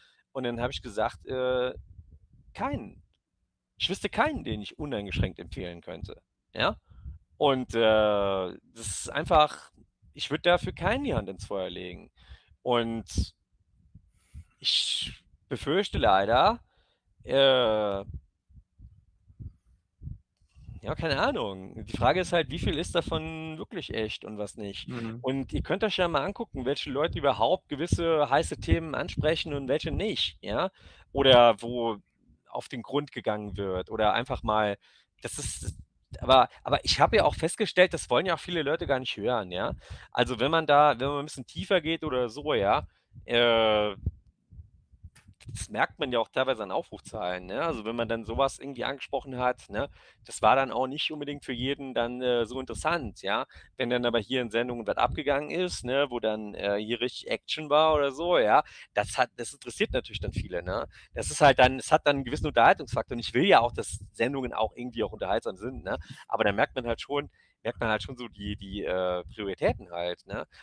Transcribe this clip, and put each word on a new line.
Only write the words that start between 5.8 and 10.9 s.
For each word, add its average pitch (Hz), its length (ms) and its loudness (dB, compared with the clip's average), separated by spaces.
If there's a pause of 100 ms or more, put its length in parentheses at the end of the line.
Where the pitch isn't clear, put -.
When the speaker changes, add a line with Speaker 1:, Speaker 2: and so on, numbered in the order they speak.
Speaker 1:
könnte, 85 400 -14 (320)
ja? 160 240 0 (600)
Und, 131 380 2
äh, 113 40 4
das 104 1080 2
ist - 220 -8
einfach, 156 640 2 (420)
ich - 180 -8
würd 156 140 -2
dafür 180 280 4
keinen 226 300 -2